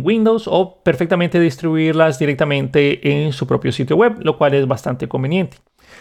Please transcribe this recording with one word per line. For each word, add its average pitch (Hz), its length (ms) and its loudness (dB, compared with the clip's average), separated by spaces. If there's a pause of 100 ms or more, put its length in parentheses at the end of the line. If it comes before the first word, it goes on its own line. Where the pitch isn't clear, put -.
Windows 220 420 0
o 180 360 -2
perfectamente 175 560 0
distribuirlas 160 800 2
directamente 143 1040 0
en 151 100 -2
su 131 140 -6
propio 127 240 -2
sitio 143 260 -2
web, 220 240 2
lo 156 160 -2
cual 147 160 2
es 139 140 2
bastante 131 420 -6
conveniente. 143 480 -4 (440)